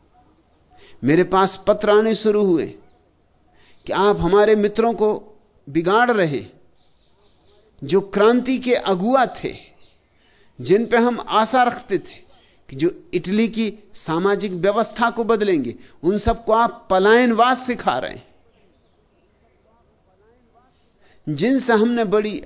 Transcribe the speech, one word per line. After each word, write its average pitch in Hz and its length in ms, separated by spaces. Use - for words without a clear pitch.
मेरे 160 200
पास 185 440
पत्र 208 220
आने 220 260
शुरू 208 300
हुए 156 220
कि - 80
आप 196 260
हमारे 208 360
मित्रों 214 380
को 214 440
बिगाड़ 196 420
रहे 165 260
हैं, 101 140
जो 165 180
क्रांति 240 580
के 247 140
अगुआ 220 520
थे, - 300
जिन 196 240
पे 233 120
हम 240 220
आशा 226 440
रखते 202 360
थे - 160
कि 135 60
जो 156 380
इटली 185 340
की 220 260
सामाजिक 185 580
व्यवस्था 214 580
को 226 140
बदलेंगे, 196 520
उन 196 140
सबको 226 360
आप 226 360
पलायनवाद 226 680
सिखा 202 400
रहे 110 160
हैं। - 140
जिनसे 233 440
हमने 233 300
बड़ी 208 420